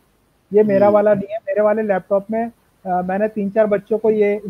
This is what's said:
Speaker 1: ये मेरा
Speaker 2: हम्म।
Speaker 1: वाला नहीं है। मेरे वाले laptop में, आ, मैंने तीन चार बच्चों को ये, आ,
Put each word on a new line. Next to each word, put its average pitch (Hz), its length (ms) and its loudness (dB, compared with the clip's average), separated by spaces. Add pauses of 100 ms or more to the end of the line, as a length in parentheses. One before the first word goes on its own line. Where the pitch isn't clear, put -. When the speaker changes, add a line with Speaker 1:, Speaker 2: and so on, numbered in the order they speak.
(540)
Speaker 1:
ये 214 100 6
मेरा 202 240 4
Speaker 2:
हम्म। 208 80 4
Speaker 1:
वाला 208 180 4
नहीं 196 200 -6
है। 214 40 -6
मेरे 196 240 -4
वाले 214 200 0
laptop 196 500 -2
में, 226 200 -4 (360)
आ, 180 140 -2
मैंने 190 260 -2
तीन 202 220 -6
चार 214 180 2
बच्चों 208 300 -2
को 220 140 0
ये, 208 240 0
आ, 208 40 -6 (100)